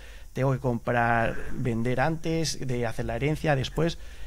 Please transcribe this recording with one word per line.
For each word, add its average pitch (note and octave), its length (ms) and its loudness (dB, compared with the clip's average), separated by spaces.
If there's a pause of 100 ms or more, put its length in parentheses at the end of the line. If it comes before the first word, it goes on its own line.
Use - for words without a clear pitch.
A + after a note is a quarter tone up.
(320)
¿Tengo C3+ 200 2
que C3 60 0
comprar, A#2 800 2 (160)
vender B2 480 0
antes D#3+ 680 0
de A#2+ 200 0
hacer A2+ 180 -2
la A2+ 120 -2
herencia, D3 400 2
después? D#3 420 0 (280)